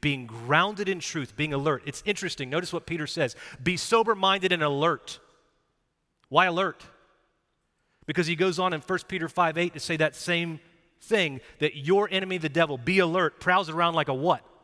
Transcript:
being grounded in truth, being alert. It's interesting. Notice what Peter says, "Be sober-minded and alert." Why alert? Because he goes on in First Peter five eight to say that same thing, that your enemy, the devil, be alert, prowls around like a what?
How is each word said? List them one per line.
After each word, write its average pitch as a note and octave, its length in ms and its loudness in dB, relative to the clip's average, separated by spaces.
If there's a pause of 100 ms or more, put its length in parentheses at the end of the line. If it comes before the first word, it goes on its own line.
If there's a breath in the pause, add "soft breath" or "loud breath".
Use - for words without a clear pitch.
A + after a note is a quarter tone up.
being C3+ 260 -2
grounded D#3+ 600 0
in F#3 100 -2
truth, - 380 -8
being D3+ 160 -2
alert. C#3 320 0
It's - 200 -10
interesting. F3 440 -4
Notice E3+ 240 -4
what E3 120 -6
Peter D#3 220 -6
says, C#3 260 -2 (300 loud breath)
"Be F3 140 0
sober-minded G3 760 2
and E3+ 100 0
alert." D3 580 0 (1080)
Why E3 200 4
alert? F3 380 -2 (1200)
Because D#3 220 -2
he E3+ 80 -2
goes F3 240 0
on F3+ 140 0
in D3+ 80 -4
First F3+ 260 -4
Peter E3 220 -6
five E3 280 0
eight F3 160 -2
to D3 60 -12
say E3+ 160 -4
that D#3 180 2
same E3+ 460 -4 (400)
thing, E3+ 400 0 (200 loud breath)
that D3+ 180 0
your F#3+ 340 2
enemy, F#3+ 260 -2
the D#3+ 120 -2
devil, D3 280 2
be D#3+ 220 2
alert, E3+ 400 2
prowls F3+ 300 2
around E3+ 240 0
like D#3 160 0
a C#3 40 2
what? D3 320 -2 (180)